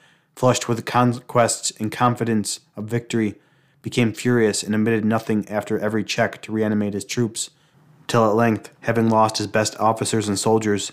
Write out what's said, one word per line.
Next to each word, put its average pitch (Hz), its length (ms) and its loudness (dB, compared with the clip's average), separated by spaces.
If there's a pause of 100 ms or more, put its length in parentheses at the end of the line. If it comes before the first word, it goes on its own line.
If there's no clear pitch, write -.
(360)
flushed - 320 2
with 113 160 -4
conquests 123 960 0
and 110 100 -4
confidence 117 680 0 (160)
of 107 80 -10
victory, 113 500 -2 (480)
became 113 300 0
furious 117 500 2
and 104 140 -2
omitted 110 280 2
nothing 110 440 0
after 104 280 -2
every 107 280 -2
check - 380 -2
to 107 100 -12
reanimate 107 420 0
his 98 100 -6
troops, - 460 -4 (560)
till 117 180 2
at 107 120 4
length, 113 340 2 (120)
having 113 280 2
lost 110 280 4
his 104 100 -4
best 107 320 0
officers 107 480 0
and 98 100 0
soldiers, 107 540 0